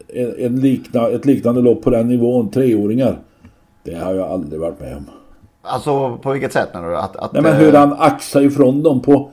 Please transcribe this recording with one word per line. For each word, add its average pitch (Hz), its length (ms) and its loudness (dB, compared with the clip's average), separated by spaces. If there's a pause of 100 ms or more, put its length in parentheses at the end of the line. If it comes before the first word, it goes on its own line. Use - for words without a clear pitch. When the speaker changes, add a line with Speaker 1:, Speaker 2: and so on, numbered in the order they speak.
Speaker 1:
en, 123 380 -6
en 123 160 -2
likna-, 123 540 0
ett 113 100 -4
liknande 123 360 2
lopp 117 220 4
på 131 60 2
den 117 180 0
nivån, 120 440 0
treåringar. 113 680 0 (640)
Det 82 120 -12
har 87 180 -6
jag 92 180 -4
aldrig 78 300 -8
varit 85 180 -8
med 71 180 -14
om. 71 120 -16 (520)
Speaker 2:
Alltså, 135 560 -4
på 139 140 -6
vilket 135 220 -4
sätt - 200 -2
menar 85 160 -10
du? 85 80 -4
Att, - 180 -8
att, - 180 -10
Speaker 1:
Nej, 147 80 0
men 151 140 4
hur 151 200 6
Speaker 2:
eh, 143 40 8
Speaker 1:
han 143 140 4
axade 143 520 0
ifrån 143 380 2
dem 139 180 2
på 139 320 2